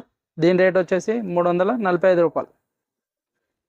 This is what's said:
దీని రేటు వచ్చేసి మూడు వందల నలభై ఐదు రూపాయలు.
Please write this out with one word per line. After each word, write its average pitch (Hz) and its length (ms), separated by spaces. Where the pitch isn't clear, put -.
దీని 180 200
రేటు 185 200
వచ్చేసి 185 300
మూడు 175 160
వందల 180 200
నలభై 180 280
ఐదు 175 120
రూపాయలు. 143 240